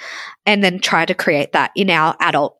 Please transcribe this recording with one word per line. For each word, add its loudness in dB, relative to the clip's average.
and 2
then 2
try 0
to -2
create -2
that 2
in 0
our 2
adult 0